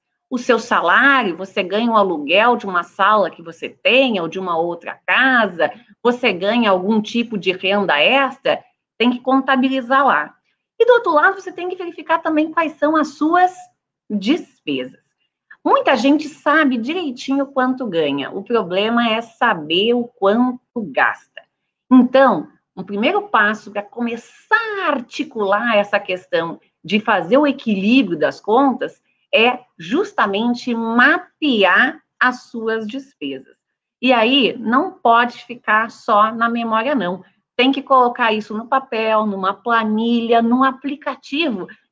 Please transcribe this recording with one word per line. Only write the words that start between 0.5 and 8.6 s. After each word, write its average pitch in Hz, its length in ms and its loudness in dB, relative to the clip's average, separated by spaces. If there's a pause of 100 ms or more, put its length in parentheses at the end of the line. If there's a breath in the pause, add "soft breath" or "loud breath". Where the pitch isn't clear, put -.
salário, 220 760 2
você 190 260 -6
ganha 202 260 -2
um 226 80 2
aluguel 190 600 2
de 220 100 -8
uma 180 160 -2
sala 196 480 0
que - 100 -20
você 160 280 -14
tenha 233 520 0
ou 165 60 -4
de 190 140 -8
uma 175 180 -4
outra 170 480 -6
casa, 208 680 0 (300 loud breath)
você 240 300 0
ganha 208 360 0
algum 196 320 2
tipo 226 380 -6
de 185 140 -2
renda 185 480 0
extra, 247 600 0 (380)